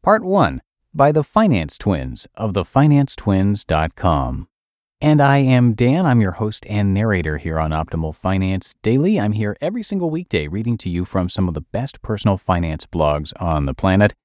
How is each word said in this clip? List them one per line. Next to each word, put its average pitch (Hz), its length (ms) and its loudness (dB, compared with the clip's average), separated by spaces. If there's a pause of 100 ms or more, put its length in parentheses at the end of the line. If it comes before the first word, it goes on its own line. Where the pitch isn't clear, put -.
Part 208 220 2
one, 156 380 0 (320)
by 147 180 4
the 151 140 2
Finance 135 520 0
Twins 65 560 -4
of 107 200 -6
the 90 100 0
finance 139 540 2
twins 101 480 0
dot 78 320 -2
com. 69 500 -2 (540)
And 147 200 4
I 139 180 4
am 123 340 4
Dan. 123 320 2
I'm 123 160 4
your 95 100 0
host 107 380 -6
and 101 240 0
narrator 92 440 0
here 80 220 -4
on 78 120 0
Optimal 78 440 -4
Finance 95 680 -2
Daily. 151 380 2
I'm 107 140 0
here 104 260 -4
every 208 240 -6
single 180 260 -4
weekday 156 380 -4
reading 110 300 -4
to 92 120 -8
you 87 140 -2
from 90 240 -2
some 92 220 -2
of 82 40 -6
the 76 60 -6
best - 420 -8
personal 101 360 -2
finance 85 480 -4
blogs 76 560 -2
on 78 240 -2
the 67 80 -4
planet. 98 400 2 (120)